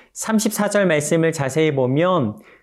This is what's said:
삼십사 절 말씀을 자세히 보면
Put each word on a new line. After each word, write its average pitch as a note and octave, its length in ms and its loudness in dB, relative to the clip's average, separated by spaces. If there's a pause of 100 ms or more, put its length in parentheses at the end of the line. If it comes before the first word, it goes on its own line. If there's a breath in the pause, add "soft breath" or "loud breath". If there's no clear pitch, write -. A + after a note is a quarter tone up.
(140)
삼십사 G#3+ 560 -2
절 G3+ 160 2
말씀을 D#3+ 460 0
자세히 D#3 420 0
보면 C3+ 640 0 (260 loud breath)